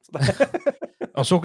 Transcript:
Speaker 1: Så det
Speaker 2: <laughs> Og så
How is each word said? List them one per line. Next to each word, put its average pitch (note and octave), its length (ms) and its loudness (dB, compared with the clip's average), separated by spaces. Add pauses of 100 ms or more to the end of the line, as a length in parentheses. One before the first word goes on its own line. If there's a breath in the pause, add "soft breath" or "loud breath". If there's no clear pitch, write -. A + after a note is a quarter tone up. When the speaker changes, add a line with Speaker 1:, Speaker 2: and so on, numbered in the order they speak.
Speaker 1:
Så - 80 -16
det D#3+ 600 0
Speaker 2:
<laughs> - 440 -10
Og B2+ 60 0
så F3+ 200 4